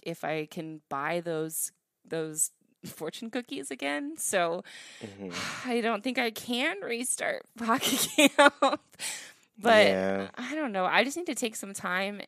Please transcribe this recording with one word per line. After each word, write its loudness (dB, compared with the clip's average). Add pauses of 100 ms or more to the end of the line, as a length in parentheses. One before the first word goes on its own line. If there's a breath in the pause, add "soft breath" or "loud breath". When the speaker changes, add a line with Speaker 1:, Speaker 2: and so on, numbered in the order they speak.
Speaker 1:
if -8
I -2
can -10
buy -2
those, -4 (340)
those -4 (320)
fortune -10
cookies -6
again. -4
So 0 (400 loud breath)
Speaker 2:
Mm-hmm. -10 (180)
Speaker 1:
<sighs> -10
I 0
don't 0
think -2
I 2
can -2
restart -4
<laughs> -20
Pocket 0
Camp. 6 (800 loud breath)
But 8
Speaker 2:
Yeah. 2
Speaker 1:
I -6
don't -2
know. 0
I 4
just -2
need -6
to -2
take -4
some -10
time -4